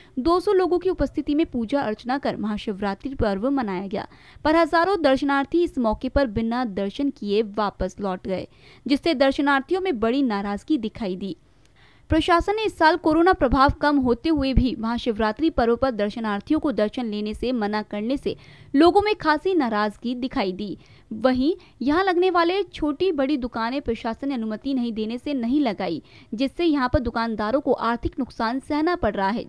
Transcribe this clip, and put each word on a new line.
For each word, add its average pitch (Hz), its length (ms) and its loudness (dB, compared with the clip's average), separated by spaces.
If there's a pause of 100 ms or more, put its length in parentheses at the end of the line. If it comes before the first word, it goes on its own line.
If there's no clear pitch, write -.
(180)
दो 320 220 2
सौ 392 140 0
लोगों 359 260 2
की 370 100 -2
उपस्थिति 285 460 -2
में 320 120 2
पूजा 247 340 -2
अर्चना 233 360 -4
कर 262 200 -4
महाशिवरात्रि 208 800 -6
पर्व 214 360 0
मनाया 196 360 -4
गया, 190 200 -6 (380)
पर 311 100 4
हजारों 339 460 2
दर्शनार्थी 277 640 2
इस 339 160 -4
मौके 226 300 -2
पर 277 180 2
बिना 226 380 -2
दर्शन 202 460 -4
किए 208 300 -2 (120)
वापस 196 460 -4
लौट 190 280 -6
गए, 185 200 -6 (380)
जिससे 285 300 2
दर्शनार्थियों 277 640 2
में 359 180 -2
बड़ी 240 240 0
नाराजगी 202 560 -2
दिखाई 214 360 -6
दी। 190 200 -8 (720)
प्रशासन 339 460 2
ने 440 80 -2
इस 392 140 -2
साल 330 200 6
कोरोना 330 360 4
प्रभाव 277 380 4
कम 294 260 2
होते 254 320 0
हुए 277 240 2
भी 240 260 4
महाशिवरात्रि 226 720 -2
पर्व 240 260 2
पर 262 160 0
दर्शनार्थियों 214 680 -2
को 302 120 -2
दर्शन 214 340 -2
लेने 208 280 -4
से 233 180 -4
मना 214 320 -2
करने 214 340 -4
से - 180 -6 (380)
लोगों 339 280 6
में 427 140 0
खासी 311 380 0
नाराजगी 220 640 -2
दिखाई 247 360 -4
दी। 185 260 -8 (360)
वहीं 254 400 2 (280)
यहाँ 294 220 2
लगने 370 260 2
वाले 349 360 2
छोटी 320 460 -2
बड़ी 277 260 0
दुकानें 240 440 -4
प्रशासन 233 460 -6
ने 277 80 -2
अनुमति 220 380 -6
नहीं 240 200 -2
देने 220 240 -4
से 294 160 -6
नहीं 254 280 0
लगाई, 185 400 -2 (320)
जिससे 269 320 -2
यहाँ 285 240 2
पर 247 100 2
दुकानदारों 233 600 -2
को 269 120 2
आर्थिक 233 460 -2
नुकसान 240 400 -4
सहना 311 360 0
पड़ 226 180 0
रहा 196 160 0
है, 220 200 -4